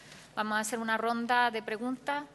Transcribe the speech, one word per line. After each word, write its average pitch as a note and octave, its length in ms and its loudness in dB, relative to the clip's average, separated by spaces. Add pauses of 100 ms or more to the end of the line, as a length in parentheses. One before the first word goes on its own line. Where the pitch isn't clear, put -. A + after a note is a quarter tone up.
(340)
Vamos G#3+ 220 -2
a - 20 2
hacer A3 220 -2
una A3 180 0
ronda A#3 540 2
de A3 100 -4
preguntas B3+ 640 -4 (100)